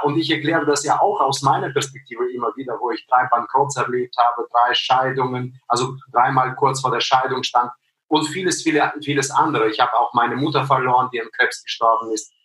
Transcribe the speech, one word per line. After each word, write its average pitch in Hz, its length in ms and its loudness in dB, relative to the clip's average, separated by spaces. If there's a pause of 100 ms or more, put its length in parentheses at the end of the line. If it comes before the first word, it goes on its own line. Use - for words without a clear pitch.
und 147 120 0
ich 160 140 0
erkläre 156 340 0
das 147 200 0
ja - 160 2
auch 190 200 2
aus 135 220 0
meiner 160 280 0
Perspektive 123 640 -6
immer 120 220 -4
wieder, 123 260 -10
wo 120 120 -2
ich - 160 -8
drei 127 200 2
Bankrotts 135 480 0
erlebt 123 420 -4
habe, 120 340 2
drei 120 200 2
Scheidungen, 127 920 -2
also 131 300 -2 (160)
dreimal 127 420 2
kurz 131 260 0
vor 123 120 -2
der 117 80 -2
Scheidung 131 420 0
stand 123 300 0 (340)
und 156 220 0
vieles, 180 340 2
viele, 147 300 2 (100)
vieles 139 300 -2
andere. 135 360 2
Ich 107 120 0
habe 123 180 2
auch 120 140 0
meine 120 240 0
Mutter 139 280 0
verloren, 127 480 2
die 120 80 -6
an 110 160 -8
Krebs - 280 -2
gestorben 113 480 0
ist. - 200 -8 (120)